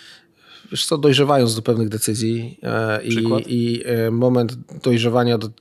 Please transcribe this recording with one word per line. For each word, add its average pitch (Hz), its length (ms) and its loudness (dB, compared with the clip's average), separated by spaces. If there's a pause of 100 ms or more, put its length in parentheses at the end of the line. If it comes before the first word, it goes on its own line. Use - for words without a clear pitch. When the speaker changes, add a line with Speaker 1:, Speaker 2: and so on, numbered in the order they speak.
(720)
Speaker 1:
Wiesz - 140 -4
co, 160 120 -2
dojrzewając 139 580 4
do 110 60 -6
pewnych 113 280 0
decyzji, 113 720 -4
e, 110 400 -2
i, 117 60 -6
Speaker 2:
Przykład? 113 380 0
Speaker 1:
i, 117 380 -2
e, 113 260 0
moment 120 420 2 (300)
dojrzewania 120 540 2
do, 107 120 -4 (120)